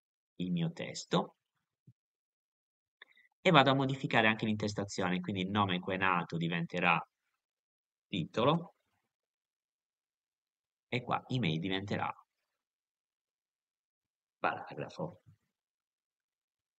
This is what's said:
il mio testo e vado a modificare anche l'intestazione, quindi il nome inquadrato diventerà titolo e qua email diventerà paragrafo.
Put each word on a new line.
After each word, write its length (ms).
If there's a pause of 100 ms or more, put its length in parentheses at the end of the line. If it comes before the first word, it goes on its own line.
(380)
il 140
mio 200
testo 680 (2000)
e 120
vado 180
a 60
modificare 520
anche 180
l'intestazione, 760
quindi 220
il 80
nome 260
inquadrato 600
diventerà 640 (1080)
titolo 680 (2250)
e 160
qua 240
email 320
diventerà 520 (2250)
paragrafo. 840 (1600)